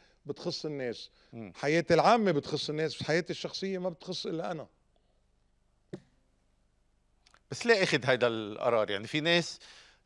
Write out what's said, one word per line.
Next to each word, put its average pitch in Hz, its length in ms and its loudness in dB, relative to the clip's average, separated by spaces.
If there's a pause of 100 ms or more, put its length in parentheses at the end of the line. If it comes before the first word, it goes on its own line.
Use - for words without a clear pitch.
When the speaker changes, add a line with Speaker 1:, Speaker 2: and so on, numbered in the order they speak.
(260)
Speaker 1:
بتخص - 400 -8
الناس. 135 440 -6 (240)
Speaker 2:
مم. 107 220 -14
Speaker 1:
حياتي 156 380 0
العامة 196 380 6
بتخص 151 380 -2
الناس، 151 260 -4
بس - 80 -10
حياتي 175 280 0
الشخصية 185 460 -6
ما 180 120 -4
بتخص 175 360 -10
إلا 180 260 -6
أنا. 151 160 -10 (2750)
Speaker 2:
بس - 140 -8
ليه 220 180 6
أخذ 143 220 2
هيدا 123 220 6
القرار؟ 110 640 0
يعني 104 180 -4
في 151 140 -2
ناس 170 380 2 (460)